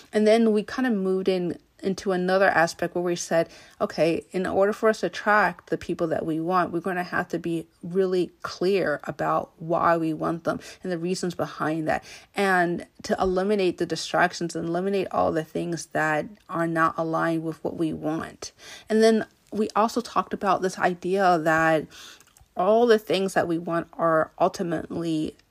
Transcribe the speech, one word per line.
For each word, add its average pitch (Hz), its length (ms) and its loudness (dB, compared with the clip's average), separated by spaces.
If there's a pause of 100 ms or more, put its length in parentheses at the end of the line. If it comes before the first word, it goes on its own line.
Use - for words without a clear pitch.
(140)
And 214 140 4
then 226 260 6
we 208 100 2
kinda 254 280 -2
moved 190 360 0
in 180 300 0 (260)
into 190 280 -2
another 185 360 4
aspect 165 480 2
where 175 80 -2
we 175 120 -2
said, 170 340 -2 (320)
"Okay, 165 500 0
in 185 160 -2
order 196 260 2
for 220 160 2
us 214 120 0
to 190 60 -2
attract 202 600 0
the 165 80 -2
people 170 300 -4
that - 180 -2
we 160 140 -2
want, 175 320 0
we're 170 80 -4
gonna 180 240 -4
have 175 260 -4
to 170 100 -4
be 165 280 -6 (160)
really 185 480 0 (100)
clear 175 600 0
about 156 540 -4
why 170 400 2
we 160 160 -2
want 165 320 -6
them - 140 -2 (220)
and 185 100 -6
the 175 60 -4
reasons 180 380 -4
behind 156 520 -4
that, - 160 -2 (320)
and 180 520 0 (160)
to 214 160 -2
eliminate 185 580 0
the 175 80 -2
distractions 165 720 -2
and 165 120 -6
eliminate 185 440 -2
all 180 200 2
the 160 120 -2
things 170 440 -6
that 156 380 -2 (240)
are 165 180 -2
not 165 300 2
aligned 165 460 0
with 165 200 -8
what - 140 -6
we 160 160 0
want." 156 580 -8 (380)
And 220 140 4
then 220 220 6 (260)
we 214 240 -2
also 226 260 0
talked - 320 -4
about 196 280 0
this 185 180 -4
idea 180 580 2
that 160 480 2 (720)
all 220 320 4
the 220 120 6
things 185 340 -2
that 165 140 2
we 165 100 -2
want 170 360 -4
are 160 460 2
ultimately 165 960 -2 (160)